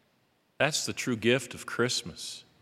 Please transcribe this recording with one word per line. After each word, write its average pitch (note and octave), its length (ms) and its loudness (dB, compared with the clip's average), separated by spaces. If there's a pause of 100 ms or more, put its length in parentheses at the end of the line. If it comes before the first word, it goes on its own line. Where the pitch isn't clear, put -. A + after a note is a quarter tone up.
(600)
That's D3 260 2
the A2 80 -4
true B2 220 -2
gift A#2 400 2
of - 100 -12
Christmas. - 800 -2 (180)